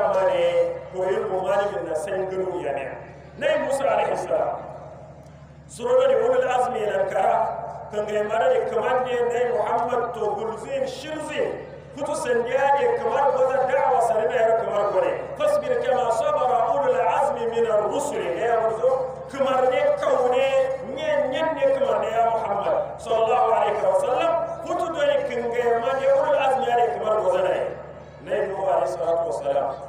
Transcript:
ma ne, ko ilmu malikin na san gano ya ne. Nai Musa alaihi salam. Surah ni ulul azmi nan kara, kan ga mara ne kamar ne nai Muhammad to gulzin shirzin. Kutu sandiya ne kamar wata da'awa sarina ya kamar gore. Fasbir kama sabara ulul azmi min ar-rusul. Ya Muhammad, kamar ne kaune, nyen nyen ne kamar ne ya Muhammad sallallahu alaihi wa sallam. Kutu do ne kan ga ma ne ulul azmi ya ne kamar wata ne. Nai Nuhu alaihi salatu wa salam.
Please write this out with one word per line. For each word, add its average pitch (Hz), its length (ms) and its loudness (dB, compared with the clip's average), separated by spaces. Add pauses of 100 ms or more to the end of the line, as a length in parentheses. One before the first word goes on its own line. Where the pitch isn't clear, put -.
(120)
ma 190 160 2
ne, 170 480 2 (160)
ko 185 120 -4
ilmu 190 380 0
malikin 190 440 -2
na 165 100 -4
san 190 320 -4
gano 185 320 -4
ya 147 140 -4
ne. 135 140 -6 (500)
Nai 294 220 0
Musa 269 260 -2
alaihi - 320 0
salam. - 400 -2 (1080)
Surah 247 400 2
ni - 80 4
ulul 254 340 4
azmi 240 340 0
nan 190 240 0
kara, - 300 2 (540)
kan 208 140 -2
ga 214 180 -2
mara 220 260 2
ne 240 180 4
kamar 247 380 0
ne 247 180 -2
nai 240 220 0 (100)
Muhammad 233 580 0
to 214 120 -4 (100)
gulzin 523 480 -6
shirzin. 302 800 -6 (320)
Kutu 294 160 -6
sandiya 254 640 0
ne 240 220 2
kamar 269 340 2
wata 262 400 2
da'awa - 320 4
sarina 226 320 0
ya 226 240 4
kamar 208 320 0
gore. 185 220 2 (240)
Fasbir 285 420 2
kama 247 320 2
sabara 254 640 2
ulul 262 240 2
azmi 240 480 0
min 233 180 0
ar-rusul. 208 540 0 (160)
Ya 226 240 2
Muhammad, 247 720 0
kamar 269 300 0 (100)
ne - 100 2 (140)
kaune, 262 540 2 (420)
nyen 277 400 -2
nyen 311 240 0
ne 277 160 0
kamar - 300 2
ne 226 100 -2
ya 226 140 2 (100)
Muhammad 202 400 -2 (240)
sallallahu 226 520 2
alaihi - 280 2
wa 190 200 2
sallam. 330 340 0 (320)
Kutu 349 200 -2
do 311 160 -4
ne 285 220 2
kan 240 260 -4
ga 240 160 -2 (140)
ma 254 140 0
ne 269 140 0 (120)
ulul - 200 2
azmi 269 280 2
ya 240 80 2
ne 240 120 4 (100)
kamar - 220 0
wata 180 240 2
ne. - 160 2 (680)
Nai 196 220 -2
Nuhu 190 180 -4
alaihi 180 260 2
salatu 170 360 0
wa 147 120 -4
salam. 143 300 0 (200)